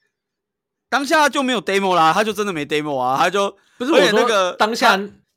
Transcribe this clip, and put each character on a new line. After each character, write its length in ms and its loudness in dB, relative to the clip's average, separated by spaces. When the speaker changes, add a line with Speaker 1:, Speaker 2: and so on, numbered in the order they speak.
Speaker 1:
当 180 -4
下 200 2
就 160 -2
没 100 -2
有 100 -2
demo 320 0
啦， 180 4
他 100 0
就 120 -2
真 120 -4
的 60 -6
没 140 -6
demo 320 -4
啊， 180 0
他 140 0
就， 260 -2
Speaker 2:
不 80 -6
是， 60 0
我 40 4
说 20 6
Speaker 1:
而 120 4
且 40 0
那 120 2
个 300 0
Speaker 2:
当 200 0
下， 180 4
Speaker 1:
他 160 -6